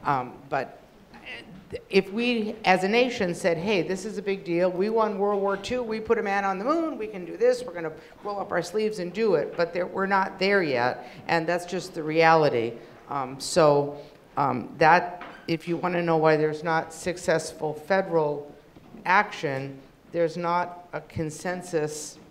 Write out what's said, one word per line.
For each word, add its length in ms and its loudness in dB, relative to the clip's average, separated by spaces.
Um, 300 -2
but 320 -6
if 220 2
we, 440 -2
as 180 4
a 40 0
nation, 460 2
said, 240 0
"Hey, 240 0
this 220 -4
is 140 -8
a 40 -8
big 220 -4
deal. 260 2
We 200 0
won 280 0
World 240 0
War 140 0
Two. 260 -4
We 200 -4
put 160 2
a 40 -2
man 220 -2
on 160 -2
the 60 -6
moon. 320 0
We 100 -6
can 160 -10
do 140 -10
this. 260 4
We're 100 -10
gonna 200 -6
roll 160 -6
up 100 -6
our 100 0
sleeves 380 -2
and 140 -6
do 220 2
it." 200 0
But 180 0
there, 140 -2
we're 180 -2
not 320 0
there 240 4
yet, 480 0
and 180 2
that's 180 -2
just 300 -8
the 80 -6
reality. 680 4
Um, 300 -6
so, 580 4
um, 440 -2
that, 440 6
if 180 -4
you 120 -4
wanna 260 -2
know 140 4
why 180 6
there's 280 0
not 300 -2
successful 800 -2
federal 800 0
action, 760 0
there's 240 0
not 580 -2
a 80 -6
consensus 1160 -6